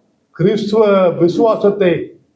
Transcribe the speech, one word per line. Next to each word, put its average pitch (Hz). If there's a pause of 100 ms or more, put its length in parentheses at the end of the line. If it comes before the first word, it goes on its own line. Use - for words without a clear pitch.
(300)
கிறிஸ்துவ 202
விசுவாசத்தை 196 (200)